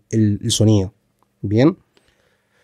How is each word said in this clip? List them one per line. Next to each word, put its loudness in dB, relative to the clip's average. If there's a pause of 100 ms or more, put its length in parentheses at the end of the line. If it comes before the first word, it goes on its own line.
el, 0
el -6
sonido, 0 (460)
¿bien? 0 (880)